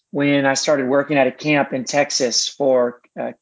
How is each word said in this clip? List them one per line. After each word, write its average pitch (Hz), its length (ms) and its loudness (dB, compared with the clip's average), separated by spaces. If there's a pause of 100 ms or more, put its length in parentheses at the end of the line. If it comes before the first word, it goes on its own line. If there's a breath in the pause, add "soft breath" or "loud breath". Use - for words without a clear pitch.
(100)
when 143 340 0
I 135 80 2
started 139 340 0
working 139 300 0
at 135 100 4
a 127 60 0
camp 147 400 0
in 131 120 -6
Texas 143 640 -2
for, 127 540 0 (180)
uh, 120 240 -8